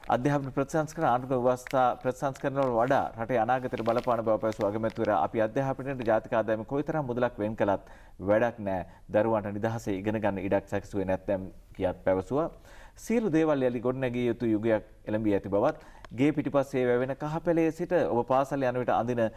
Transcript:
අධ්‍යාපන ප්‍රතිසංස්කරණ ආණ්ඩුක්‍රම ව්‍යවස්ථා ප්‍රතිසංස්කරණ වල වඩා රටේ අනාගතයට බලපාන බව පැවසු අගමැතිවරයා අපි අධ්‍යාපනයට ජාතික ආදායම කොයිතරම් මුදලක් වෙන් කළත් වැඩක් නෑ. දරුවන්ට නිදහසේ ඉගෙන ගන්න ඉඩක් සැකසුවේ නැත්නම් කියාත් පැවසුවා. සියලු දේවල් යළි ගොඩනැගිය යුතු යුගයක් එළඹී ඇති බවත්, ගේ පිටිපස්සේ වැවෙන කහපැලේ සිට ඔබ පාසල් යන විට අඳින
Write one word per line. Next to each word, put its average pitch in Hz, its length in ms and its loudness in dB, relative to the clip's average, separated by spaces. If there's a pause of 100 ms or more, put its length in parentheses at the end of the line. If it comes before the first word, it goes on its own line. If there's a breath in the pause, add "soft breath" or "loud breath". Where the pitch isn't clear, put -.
අධ්‍යාපන 139 460 0
ප්‍රතිසංස්කරණ 151 560 -2
ආණ්ඩුක්‍රම 127 360 0
ව්‍යවස්ථා 127 420 2 (100)
ප්‍රතිසංස්කරණ 131 640 -4
වල 131 160 0
වඩා 120 280 2 (100)
රටේ 113 260 -2
අනාගතයට 123 440 0
බලපාන 117 380 0
බව 110 160 2
පැවසු 110 300 -2
අගමැතිවරයා 110 540 0
අපි 110 200 0
අධ්‍යාපනයට 131 640 -2
ජාතික 113 280 0
ආදායම 110 320 0
කොයිතරම් 151 400 -4
මුදලක් 120 320 -2
වෙන් 107 180 -2
කළත් 101 280 2 (340 loud breath)
වැඩක් 107 420 2
නෑ. 95 220 -2 (240 loud breath)
දරුවන්ට 104 480 0
නිදහසේ 110 440 -4
ඉගෙන 107 240 -2
ගන්න 101 180 0
ඉඩක් 98 280 0
සැකසුවේ 98 380 -4
නැත්නම් 95 400 -2 (240)
කියාත් 90 340 -4
පැවසුවා. 123 460 0 (440 loud breath)
සියලු 226 380 -2
දේවල් 151 320 4
යළි 123 160 0
ගොඩනැගිය 123 480 -2
යුතු 117 180 0
යුගයක් 110 380 2 (200)
එළඹී 107 300 0
ඇති 95 160 0
බවත්, 110 280 2 (320 loud breath)
ගේ 135 220 2
පිටිපස්සේ 139 540 0
වැවෙන 123 300 2
කහපැලේ 160 560 0
සිට 170 200 -6
ඔබ 127 340 2
පාසල් 139 380 0
යන 123 160 0
විට 123 100 -2
අඳින 117 320 2 (160)